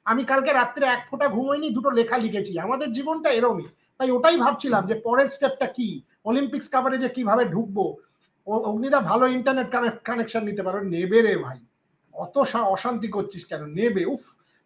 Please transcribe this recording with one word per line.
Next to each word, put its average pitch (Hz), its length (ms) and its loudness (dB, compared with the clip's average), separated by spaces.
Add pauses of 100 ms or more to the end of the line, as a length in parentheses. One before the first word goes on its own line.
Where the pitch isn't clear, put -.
আমি 233 180 2
কালকে 269 300 2
রাত্রে 254 320 2
এক 247 240 0
ফোঁটা 277 180 0
ঘুমোইনি, 277 420 0
দুটো 240 220 0
লেখা 233 260 2
লিখেছি, 202 420 -2
আমাদের 247 340 -4
জীবনটা 311 360 -2
এরমই। 233 380 2 (300)
তাই 262 140 0
ওটাই 320 260 4
ভাবছিলাম 240 500 2
যে 220 80 0
পরের 247 340 2
স্টেপটা 262 360 -2
কি, 214 360 -6 (240)
অলিম্পিক্স 262 440 -2
কভারেজে 254 400 0
কিভাবে 233 360 2
ঢুকবো। 196 520 -2 (500)
ও-, 220 120 0
অগ্নিদা 226 400 0
ভালো 226 280 2
ইন্টারনেট 254 440 0
কানেক-, 240 320 -2
কানেকশন 226 400 -4
নিতে 202 200 -4
পারো, 185 180 -4
নেবে 185 400 2
রে 208 160 4
ভাই, 131 220 -8 (540)
অত 196 300 0
শা-, 226 220 0
অশান্তি 208 420 -2
করছিস 190 380 -6
কেন, 151 200 -10
নেবে। 190 400 0
উফ, 262 140 -4 (460)